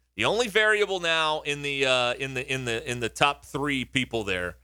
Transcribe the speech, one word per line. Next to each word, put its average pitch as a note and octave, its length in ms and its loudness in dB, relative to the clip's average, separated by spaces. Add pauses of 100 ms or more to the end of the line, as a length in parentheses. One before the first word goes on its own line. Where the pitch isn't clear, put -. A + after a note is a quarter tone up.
(160)
the G#2 100 -2
only G#3+ 220 0
variable G3+ 540 2
now D#3+ 400 2
in D3 200 -4
the, C#3 240 0
uh, B2 280 4
in C3+ 220 -6
the, B2 180 -6
in C3 100 -2
the, A#2+ 260 -2
in B2 120 -4
the A2+ 80 0
top C#3+ 360 0
three C#3 380 -2
people A#2+ 400 -2
there F2+ 400 -2